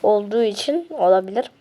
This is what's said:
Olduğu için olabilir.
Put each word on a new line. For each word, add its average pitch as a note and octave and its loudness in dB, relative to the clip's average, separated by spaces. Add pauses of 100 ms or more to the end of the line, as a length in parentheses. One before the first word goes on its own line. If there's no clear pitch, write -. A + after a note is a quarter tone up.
Olduğu G#3 2
için C#4+ -4
olabilir. F#3+ 0